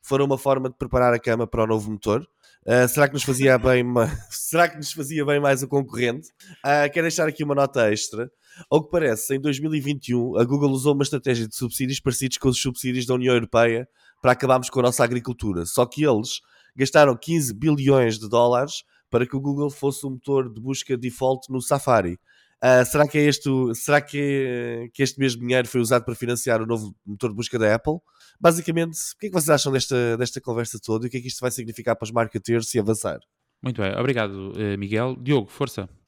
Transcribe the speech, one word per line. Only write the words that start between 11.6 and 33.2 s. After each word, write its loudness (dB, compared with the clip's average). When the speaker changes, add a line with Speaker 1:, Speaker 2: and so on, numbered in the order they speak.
Speaker 1:
parecidos -4
com 2
os 0
subsídios -4
da 0
União 2
Europeia 2
para 6
acabarmos 2
com 0
a 2
nossa 2
agricultura. -4
Só 2
que -4
eles 0
gastaram 6
quinze -2
bilhões 2
de -12
dólares 2
para 0
que -8
o -4
Google -2
fosse -4
o -6
motor -2
de -16
busca -6
default -4
no -4
Safari. 0
Ah, 6
será 2
que -2
é 4
este 2
o, 0
será 2
que -10
é, -4
que 0
este -2
mesmo 0
dinheiro 0
foi -2
usado 2
para -6
financiar -2
o -4
novo -4
motor -6
de -8
busca -6
da 4
Apple? -4
Basicamente, 2
o -12
que -10
é -8
que -10
vocês 0
acham 4
desta, 0
desta -4
conversa -6
toda -2
e -6
o -6
que -8
é -6
que -12
isto -10
vai -4
significar -4
para -10
os -12
marketeers -2
se -2
avançar? -2